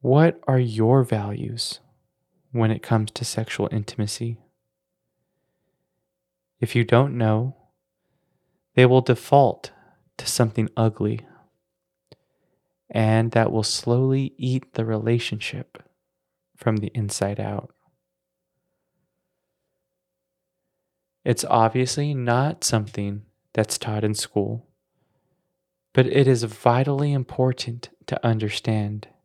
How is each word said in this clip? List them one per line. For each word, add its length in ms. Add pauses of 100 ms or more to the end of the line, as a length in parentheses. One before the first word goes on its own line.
What 480
are 100
your 460
values 760 (720)
when 180
it 120
comes 300
to 120
sexual 460
intimacy? 680 (2250)
If 160
you 100
don't 320
know, 400 (1160)
they 120
will 140
default 720 (440)
to 100
something 500
ugly, 500 (1600)
and 440
that 200
will 100
slowly 760
eat 380
the 100
relationship 960 (760)
from 220
the 100
inside 520
out. 340 (3500)
It's 200
obviously 680
not 500
something 600 (300)
that's 240
taught 260
in 100
school, 520 (1300)
but 120
it 200
is 180
vitally 680
important 760 (180)
to 200
understand. 840 (160)